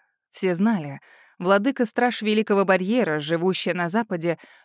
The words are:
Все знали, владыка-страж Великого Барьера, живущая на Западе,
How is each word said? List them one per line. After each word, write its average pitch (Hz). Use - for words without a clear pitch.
Все 180
знали, 165
владыка-страж 226
Великого 214
Барьера, 185
живущая 170
на 175
Западе, 175